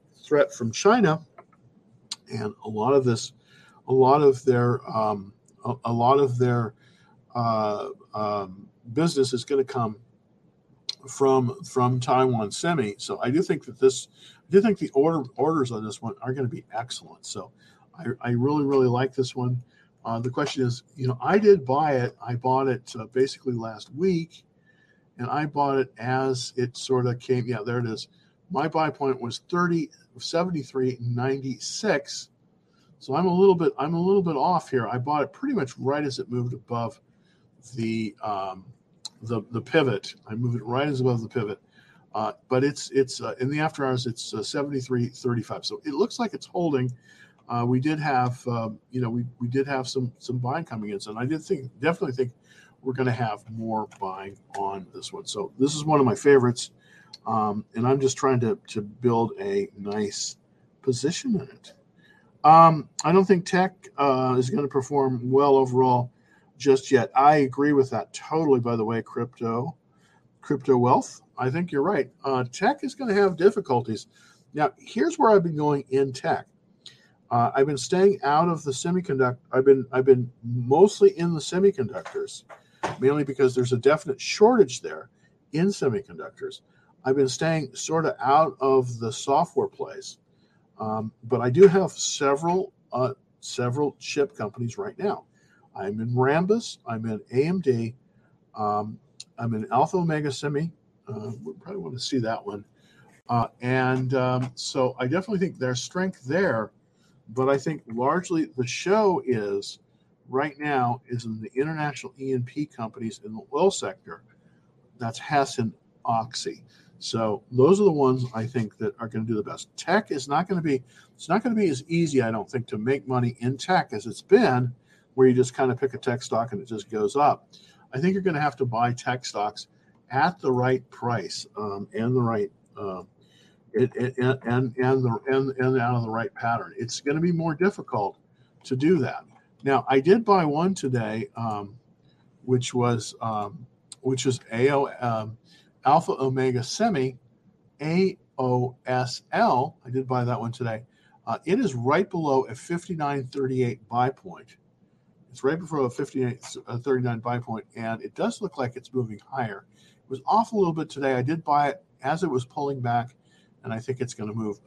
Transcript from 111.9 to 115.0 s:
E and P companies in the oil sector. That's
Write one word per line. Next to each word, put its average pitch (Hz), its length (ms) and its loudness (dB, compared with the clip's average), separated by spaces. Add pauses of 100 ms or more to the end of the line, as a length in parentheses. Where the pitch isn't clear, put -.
E 135 140 -4
and 127 120 -2
P 151 200 -6
companies 113 580 -10
in 107 100 -12
the 110 80 -12 (120)
oil 180 180 4
sector. 92 520 -10 (760)
That's 113 220 -8